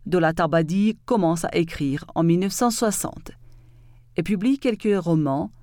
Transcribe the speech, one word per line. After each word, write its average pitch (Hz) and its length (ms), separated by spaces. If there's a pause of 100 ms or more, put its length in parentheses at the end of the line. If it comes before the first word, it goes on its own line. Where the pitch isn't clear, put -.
Dolatabadi 165 1000
commence 175 400
à - 100
écrire 147 480 (100)
en 165 100
mille 170 180
neuf 196 100
cent 240 200
soixante - 600 (840)
et 170 40
publie 214 380
quelques 208 420
romans, 156 480 (140)